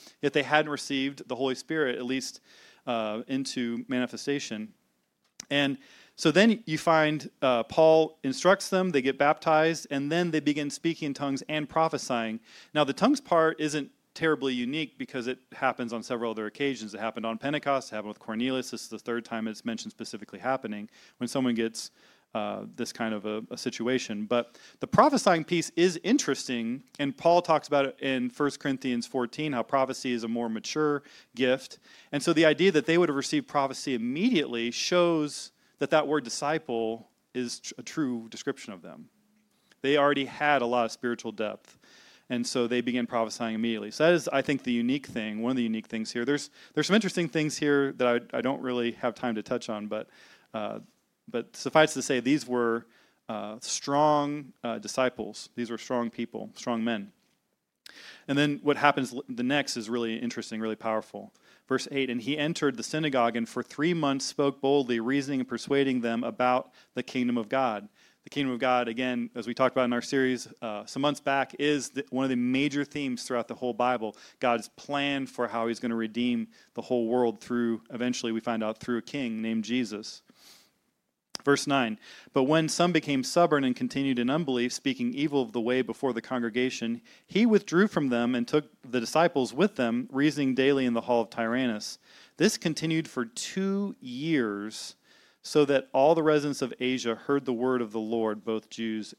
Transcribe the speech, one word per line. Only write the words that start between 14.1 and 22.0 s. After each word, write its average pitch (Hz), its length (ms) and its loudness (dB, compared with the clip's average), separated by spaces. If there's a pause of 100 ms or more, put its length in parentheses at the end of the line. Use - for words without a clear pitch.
terribly 135 400 0
unique 127 420 -4
because 127 300 -8
it 127 140 -6 (120)
happens 120 400 -2
on 113 120 -6
several 117 260 -4
other 110 160 -6
occasions. 110 480 -6
It 104 60 -10
happened 113 260 -4
on 113 100 -4
Pentecost, 139 540 -2
it 110 60 -8
happened 107 140 -8
with 104 100 -14
Cornelius. 123 500 -4
This 113 120 -10
is - 60 -16
the 110 120 -10
third 117 240 -6
time 113 240 -6
it's 107 160 -12
mentioned 113 260 -8
specifically 107 480 -14
happening 110 500 -6 (300)
when 123 80 -6
someone 123 300 0
gets, 113 340 -4 (420)